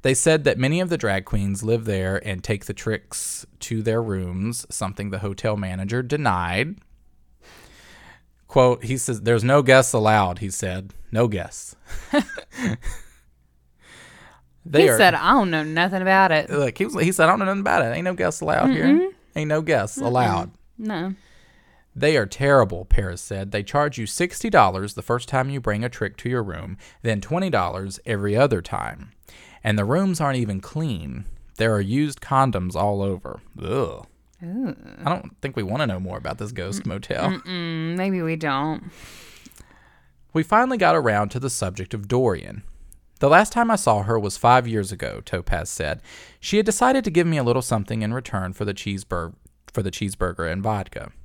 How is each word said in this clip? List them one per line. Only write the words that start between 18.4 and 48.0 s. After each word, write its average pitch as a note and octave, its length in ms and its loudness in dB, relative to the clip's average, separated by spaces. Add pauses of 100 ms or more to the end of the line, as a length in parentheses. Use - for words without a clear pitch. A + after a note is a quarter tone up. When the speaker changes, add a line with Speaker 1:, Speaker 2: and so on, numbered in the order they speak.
Speaker 1:
allowed D#3 280 2
here. D#3+ 140 0
Speaker 2:
Mm-mm. E4 260 4 (240)
Speaker 1:
Ain't D3+ 140 -4
no D#3 140 0
guests C#3 360 0
Speaker 2:
Mm-mm. - 80 -4
Speaker 1:
allowed." G#2+ 440 0 (260)
Speaker 2:
No. F#3+ 380 -6 (840)
Speaker 1:
"They D3 220 2
are G#2 80 2
terrible," A2 580 4
Paris F#2 380 2
said. G2 280 -8
"They G#2 120 -2
charge C#3+ 360 -2
you A2 80 -6
sixty F3+ 440 -4
dollars G2+ 440 4
the - 80 -12
first B2 260 -4
time C3 200 -2
you C#3 120 -6
bring A2 240 -4
a B2 40 -4
trick G#2 300 -8
to - 100 -8
your B2 140 -2
room, F2 340 -10 (260)
then G#2+ 200 -2
twenty F#3 260 -2
dollars F#2+ 560 -2
every G#2 320 -2
other B2 240 4
time." - 520 -8 (520)
And G#2+ 140 2
the G2+ 60 0
rooms E3+ 360 0
aren't C3+ 180 0
even G#2 220 -2
clean. F2 640 -6 (320)
There A2 180 2
are G2+ 60 2
used C3 400 0
condoms G#2+ 560 0
all G2+ 260 0
over. F#2+ 380 -6 (200)
Ugh. A2 460 -4 (360)
Speaker 2:
Ooh. G3 340 -6 (280)
Speaker 1:
I D3+ 40 -2
don't - 340 -6
think C3+ 140 -6
we G#2+ 80 -2
wanna B2 220 -2
know F#2 120 -2
more F#2+ 180 -6
about - 220 -8
this A2 140 -8
ghost F#2+ 320 -8
Speaker 2:
Mm, - 20 -4
Speaker 1:
motel. - 440 -4
Speaker 2:
mm-mm, E3+ 680 -6
maybe F#3 260 -2
we E3 140 -2
don't. D3+ 480 -2 (1500)
Speaker 1:
We D#3 120 0
finally A#3+ 340 2
got E3+ 160 6
around G#2 360 2
to B2+ 100 -6
the C3 100 -4
subject F#2+ 440 -6
of G#2 120 -8
Dorian. G2+ 560 0 (560)
"The C#3 100 4
last F3+ 240 6
time A#3 160 2
I A3 80 4
saw G#2+ 280 2
her A2+ 120 0
was G2+ 200 -2
five B2 320 6
years G#2 240 -2
ago," A1+ 320 -8
Topaz F2 440 -4
said. D2+ 320 -4 (380)
"She - 200 -2
had G#3+ 80 4
decided B3+ 360 2
to G#3 80 -2
give E3+ 160 2
me D#3+ 100 0
a C#3 60 0
little A#2+ 200 2
something A2+ 400 -2